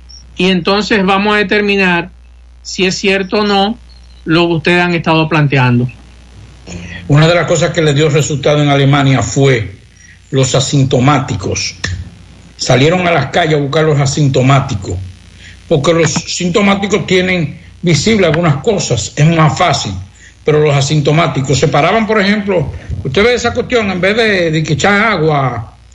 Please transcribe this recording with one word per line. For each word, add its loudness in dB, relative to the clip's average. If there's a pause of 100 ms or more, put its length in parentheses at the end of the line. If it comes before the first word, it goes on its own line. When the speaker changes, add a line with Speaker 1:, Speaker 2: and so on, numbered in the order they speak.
(380)
Speaker 1:
y 0
entonces 0
vamos 2
a 2
determinar 0 (500)
si -4
es -2
cierto -2
o 0
no 0 (460)
lo 2
que 0
ustedes 0
han 0
estado 0
planteando. 0 (1200)
Speaker 2:
Una 4
de 4
las 0
cosas 0
que -2
le 2
dio 2
resultado 0
en 2
Alemania 2
fue 0 (520)
los 0
asintomáticos. 0 (800)
Salieron 0
a 0
las 0
calles 0
a 0
buscar 0
los 2
asintomáticos. 0 (680)
Porque 0
los 0
sintomáticos -2
tienen -2 (220)
visible 2
algunas 2
cosas, -2
es 2
más 2
fácil, -2 (500)
pero 2
los 2
asintomáticos 0
se 2
paraban, 2
por 0
ejemplo, -2 (320)
usted 0
ve 2
esa -4
cuestión, -2
en -4
vez 0
de, 0
de 0
que -2
echar 2 (120)
agua, -2 (200)